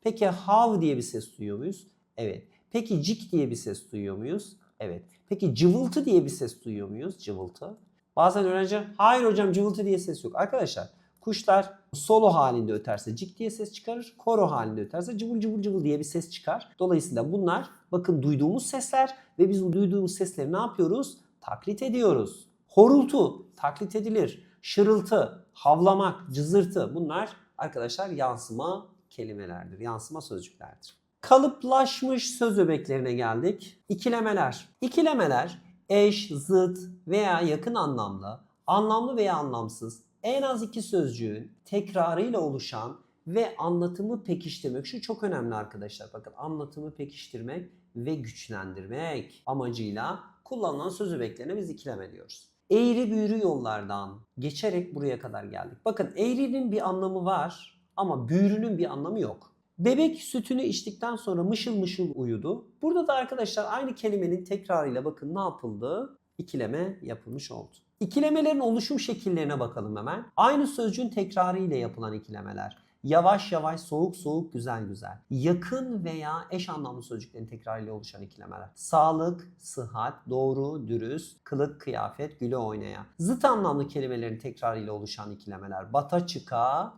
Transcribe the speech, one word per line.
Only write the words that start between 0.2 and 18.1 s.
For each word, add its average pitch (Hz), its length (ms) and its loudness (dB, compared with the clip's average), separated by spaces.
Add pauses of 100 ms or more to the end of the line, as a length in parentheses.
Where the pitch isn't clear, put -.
hav 196 540 4
diye 151 160 4
bir 120 60 -2
ses - 360 -8
duyuyor 104 200 -6
muyuz? 175 280 -8 (300)
Evet. 110 320 -6 (220)
Peki 220 320 0
cik 208 300 -4
diye 143 180 2
bir 117 60 -4
ses - 360 -10
duyuyor 101 240 -6
muyuz? 151 400 -8 (240)
Evet. 87 220 -8 (260)
Peki 190 260 0
cıvıltı 226 500 4
diye 190 200 6
bir 139 60 -4
ses - 340 -8
duyuyor 101 240 -6
muyuz? 139 300 -10
Cıvıltı. 98 580 -10 (400)
Bazen 185 280 6
öğrenci, 190 360 0 (160)
"Hayır 240 280 6
hocam 202 280 4
cıvıltı 202 320 2
diye 190 140 2
ses 175 260 -6
yok." - 120 -6
Arkadaşlar 196 540 0 (300)
kuşlar 196 600 2 (140)
solo 220 340 8
halinde 123 440 4
öterse 107 440 -4
cik 185 220 -12
diye 220 120 -4
ses 214 220 -8
çıkarır, 233 460 -10
koro 214 320 4
halinde 110 300 -2
öterse 175 380 -6
cıvıl 226 220 -2
cıvıl 214 220 -2
cıvıl 190 220 0
diye 147 140 2
bir 151 60 -4
ses 170 260 -6
çıkar. - 480 -6
Dolayısıyla 151 540 2
bunlar 175 380 0 (220)
bakın 175 300 2